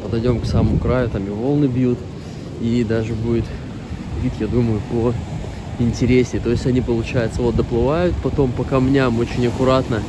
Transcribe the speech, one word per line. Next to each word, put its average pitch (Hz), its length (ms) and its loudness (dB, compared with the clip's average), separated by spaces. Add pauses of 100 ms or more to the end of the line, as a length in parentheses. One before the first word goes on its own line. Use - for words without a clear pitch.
Подойдём 113 360 0
к 107 60 -4
самому 110 320 2
краю, 120 320 0
там 101 160 -4
и 101 60 -4
волны 139 340 2
бьют. 123 320 2 (640)
И 117 220 2
даже 113 320 -2
будет 113 300 0 (760)
вид, 127 180 -2
я 110 60 0
думаю, 110 340 2 (120)
по 120 240 0 (640)
интереснее. 120 640 2
То 117 80 0
есть 117 160 0
они, 123 140 2
получается, 113 600 -2
вот 117 140 2
доплывают, 131 680 2
потом 135 300 2
по 127 120 -2
камням 131 540 2
очень 120 300 0
аккуратно 127 600 2